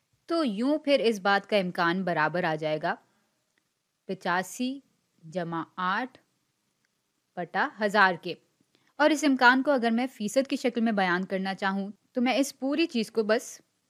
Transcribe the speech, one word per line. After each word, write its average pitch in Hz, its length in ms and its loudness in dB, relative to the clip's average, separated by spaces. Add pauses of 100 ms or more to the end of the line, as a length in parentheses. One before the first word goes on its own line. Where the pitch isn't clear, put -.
(280)
तो 330 160 0
यूं 247 340 -2
फिर 285 240 2
इस 214 180 0
बात 196 260 2
का 214 120 0
इम्कान 180 460 0
बराबर 165 400 0
आ 160 120 0
जाएगा 156 400 -2 (1120)
पचासी 185 600 -4 (540)
जमा 165 420 -6 (140)
आठ 202 380 -4 (1200)
बटा 190 400 -4
हज़ार 196 420 4
के। 170 180 -10 (600)
और 302 140 4
इस 294 120 0
इम्कान 262 380 6
को 294 100 0
अगर 233 200 2
मैं 240 160 0
फ़ीसद 262 380 -2
की 277 120 -4
शक्ल 233 220 -2
में 226 160 2
बयान 185 300 2
करना 190 300 -4
चाहूँ 196 360 -4 (220)
तो 254 60 0
मैं 240 160 2
इस 269 180 0
पूरी 294 340 -2
चीज़ 226 220 -4
को 220 140 -2
बस 220 360 -2 (300)